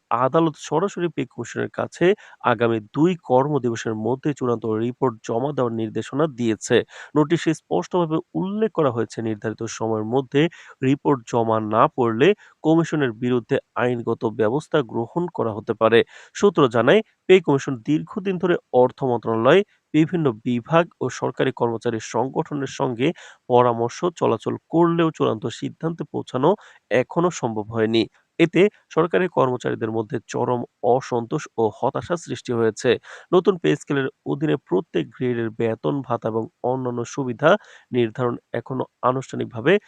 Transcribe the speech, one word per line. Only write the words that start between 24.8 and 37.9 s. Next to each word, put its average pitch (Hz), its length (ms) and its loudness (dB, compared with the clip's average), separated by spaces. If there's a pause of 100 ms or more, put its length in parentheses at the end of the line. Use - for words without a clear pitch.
চূড়ান্ত 120 420 -2
সিদ্ধান্তে 165 520 -8
পৌঁছানো 131 460 -2 (500)
এখনো 170 320 -2
সম্ভব 110 380 -6
হয়নি। 113 320 2 (360)
এতে 165 240 2 (280)
সরকারি 180 360 0 (100)
কর্মচারীদের 123 600 -2
মধ্যে 113 200 -6 (120)
চরম 123 320 -2 (280)
অসন্তোষ 123 540 -2 (140)
ও 117 60 0 (140)
হতাশা 131 400 -4
সৃষ্টি 131 360 -8
হয়েছে। 117 380 0 (420)
নতুন 190 260 4
পে 156 180 0
স্কেলের 135 320 -4 (180)
অধীনে 147 300 -2 (100)
প্রত্যেক 175 440 -4
গ্রেডের 117 380 -4 (100)
বেতন, 117 440 -2
ভাতা 120 260 -4
এবং 113 160 -2 (260)
অন্যান্য 123 300 -4 (140)
সুবিধা 131 360 0 (400)